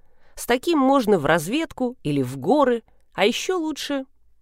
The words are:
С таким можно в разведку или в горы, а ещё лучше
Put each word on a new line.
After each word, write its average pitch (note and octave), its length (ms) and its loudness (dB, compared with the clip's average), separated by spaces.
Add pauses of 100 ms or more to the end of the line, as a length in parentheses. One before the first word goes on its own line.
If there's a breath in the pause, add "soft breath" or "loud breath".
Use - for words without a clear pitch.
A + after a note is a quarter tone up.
(360)
С - 100 -12
таким C#4 340 0
можно C4 400 4
в C3+ 60 -2
разведку A#3 760 -2
или C#3+ 180 0
в B2+ 160 -6
горы, A3+ 460 2 (300)
а F#3+ 120 2
ещё F4+ 320 -2
лучше C#4+ 480 -6 (360)